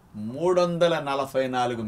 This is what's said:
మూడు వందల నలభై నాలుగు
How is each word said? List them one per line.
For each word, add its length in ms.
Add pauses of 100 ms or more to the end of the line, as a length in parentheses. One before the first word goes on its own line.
(140)
మూడు 460
వందల 340 (140)
నలభై 360 (100)
నాలుగు 340